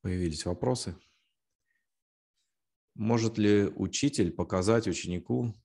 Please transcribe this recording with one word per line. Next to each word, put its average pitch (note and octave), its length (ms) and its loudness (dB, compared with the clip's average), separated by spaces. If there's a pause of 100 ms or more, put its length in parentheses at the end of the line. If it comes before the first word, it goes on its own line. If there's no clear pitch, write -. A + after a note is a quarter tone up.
появились F2+ 420 -4
вопросы. G2 520 -4 (2000)
Может A2+ 440 0
ли G#2 260 6 (100)
учитель G2 560 0
показать G2+ 560 0
ученику G#2 680 -4 (100)